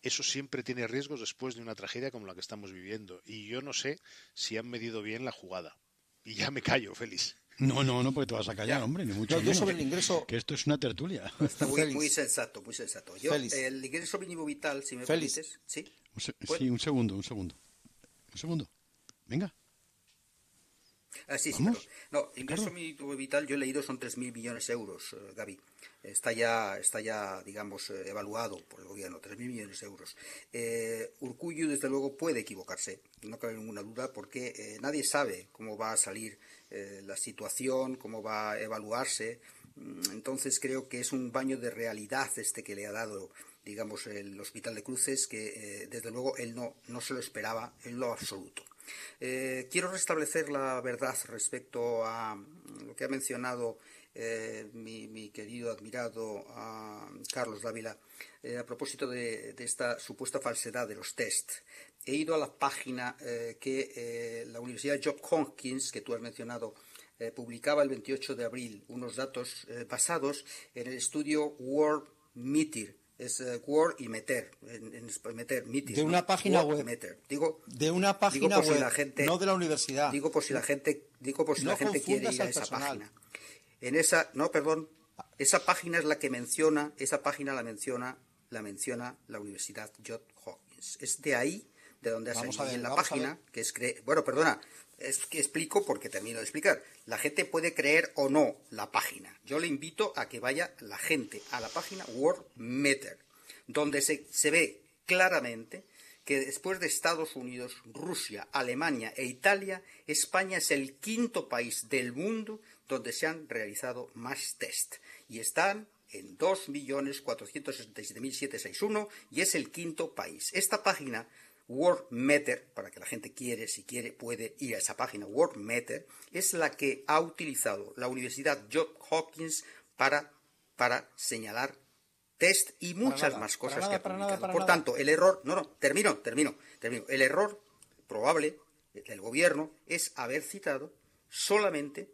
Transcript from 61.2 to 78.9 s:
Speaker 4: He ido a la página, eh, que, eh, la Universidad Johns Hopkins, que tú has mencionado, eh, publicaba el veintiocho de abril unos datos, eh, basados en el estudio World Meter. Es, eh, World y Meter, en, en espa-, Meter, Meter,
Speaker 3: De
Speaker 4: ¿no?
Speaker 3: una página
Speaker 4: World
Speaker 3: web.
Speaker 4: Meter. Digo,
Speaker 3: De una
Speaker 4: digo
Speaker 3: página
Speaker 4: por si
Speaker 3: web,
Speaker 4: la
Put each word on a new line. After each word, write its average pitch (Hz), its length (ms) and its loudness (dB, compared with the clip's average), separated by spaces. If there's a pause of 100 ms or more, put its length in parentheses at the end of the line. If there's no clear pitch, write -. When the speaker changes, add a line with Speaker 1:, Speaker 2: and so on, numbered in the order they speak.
Speaker 4:
He 131 100 0
ido 156 200 2
a - 20 6
la 147 160 0
página, 127 680 -2
eh, 117 380 -6
que, 135 360 -2
eh, 117 520 -6
la 117 120 -10
Universidad 123 440 -2
Johns 143 260 0
Hopkins, 135 640 0
que 107 100 -8
tú 120 120 -4
has 113 80 -4
mencionado, 117 540 -8 (420)
eh, 117 140 -6
publicaba 123 500 0
el 139 80 6
veintiocho 131 460 -4
de 120 80 -4
abril 117 460 -6
unos 120 260 -8
datos, 131 540 -6
eh, 117 200 -8
basados 139 560 2 (300)
en 123 120 -4
el 131 80 -6
estudio 147 640 2
World 147 480 2 (260)
Meter. 131 640 0 (200)
Es, 127 220 -4
eh, 123 260 -4
World 156 340 6
y 117 100 -6
Meter, 113 420 -2 (120)
en, 113 300 -12
en 117 140 -12
espa-, 113 260 -8
Meter, 120 320 -4
Meter, 127 300 -2
Speaker 3:
De 147 60 4
Speaker 4:
¿no? 156 80 4
Speaker 3:
una 175 160 4
página 185 360 6
Speaker 4:
World 151 180 4
Speaker 3:
web. 127 60 -4
Speaker 4:
Meter. 117 340 -8 (100)
Digo, 156 380 2
Speaker 3:
De 127 220 2
una 185 200 4
Speaker 4:
digo 196 100 2
Speaker 3:
página 196 360 6
Speaker 4:
por 156 100 8
si 156 60 6
Speaker 3:
web, 143 100 8
Speaker 4:
la 123 100 4